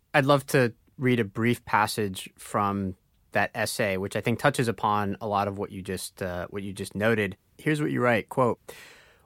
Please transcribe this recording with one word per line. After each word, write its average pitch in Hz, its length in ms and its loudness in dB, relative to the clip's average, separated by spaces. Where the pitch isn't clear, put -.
I'd 139 120 4
love 139 220 4
to 123 240 4
read 127 220 2
a 113 60 2
brief 117 400 -2
passage 104 720 0
from 101 580 -2
that 101 200 0
essay, 107 440 -2
which 98 180 -4
I 107 60 -2
think 117 180 0
touches 135 300 2
upon 104 520 0
a 117 60 -6
lot 101 220 0
of 98 100 -6
what 101 140 -6
you 98 100 -10
just, 92 400 -8
uh, 87 280 -6
what 101 120 -8
you 98 100 -8
just 95 220 -8
noted. 107 420 0
Here's 151 220 0
what 156 100 0
you 131 100 0
write, 120 280 2
quote, 120 320 0